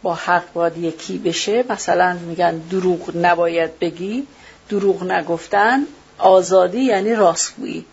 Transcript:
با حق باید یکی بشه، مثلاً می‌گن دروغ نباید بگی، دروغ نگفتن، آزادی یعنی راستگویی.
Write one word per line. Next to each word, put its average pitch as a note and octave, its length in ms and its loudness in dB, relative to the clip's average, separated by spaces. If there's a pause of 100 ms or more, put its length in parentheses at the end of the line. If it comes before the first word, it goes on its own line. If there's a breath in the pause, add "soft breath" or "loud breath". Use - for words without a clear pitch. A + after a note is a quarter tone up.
با F3 120 -2
حق F3 280 0 (100)
باید E3+ 240 -2
یکی E3+ 400 -6
بشه، G3+ 520 -2
مثلاً F3+ 480 0 (100)
می‌گن E3+ 300 -2
دروغ F3+ 580 -4
نباید E3+ 640 0
بگی، F#3 480 -6 (420 loud breath)
دروغ F#3+ 340 0
نگفتن، F#3 760 0 (380)
آزادی F#3 640 4
یعنی A3 360 2
راستگویی. E3 760 0